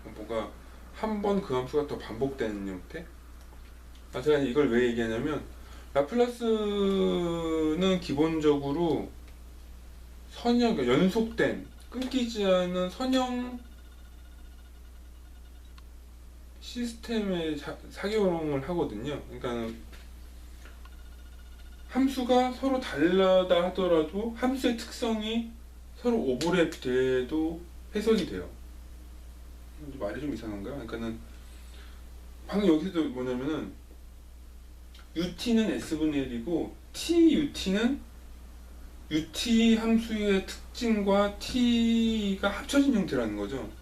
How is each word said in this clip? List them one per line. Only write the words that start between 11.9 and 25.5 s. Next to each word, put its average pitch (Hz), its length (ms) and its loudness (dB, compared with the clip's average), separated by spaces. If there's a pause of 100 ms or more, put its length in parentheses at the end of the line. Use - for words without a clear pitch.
않은 185 440 2
선형 247 720 0 (3000)
시스템의 202 960 -2
사-, 151 180 -8 (140)
사교형을 170 800 0
하거든요. 139 600 -2
그러니까 120 440 -4 (2250)
함수가 254 640 4
서로 269 260 0
다르다 180 840 6
하더라도 185 720 2
함수의 254 400 2
특성이 226 760 -2 (500)